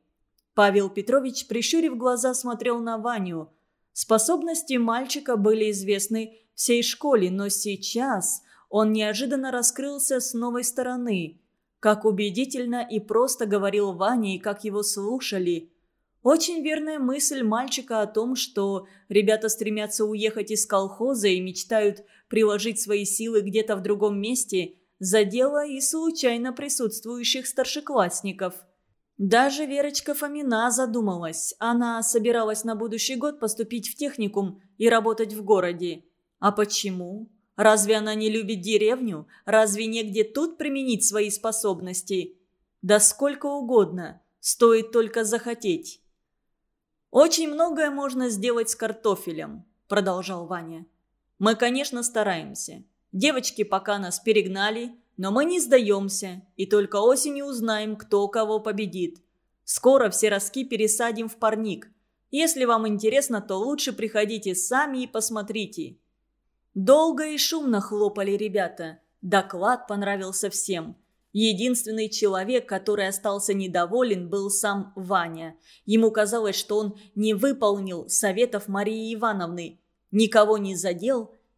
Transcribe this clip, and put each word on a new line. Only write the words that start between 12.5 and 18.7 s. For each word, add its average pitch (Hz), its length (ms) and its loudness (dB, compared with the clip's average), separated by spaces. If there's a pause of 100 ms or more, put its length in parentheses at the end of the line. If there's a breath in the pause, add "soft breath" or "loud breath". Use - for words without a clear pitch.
и 214 100 -2
просто 226 460 0
говорил 202 480 0
Ваня, 202 400 0
и 185 60 -6
как 202 240 -6
его 208 180 -4
слушали. 196 880 -2 (600)
Очень 330 320 2
верная 302 380 -4
мысль 269 420 0
мальчика 233 600 -2
о 208 40 2
том, 220 300 -2
что 196 520 -4 (200 loud breath)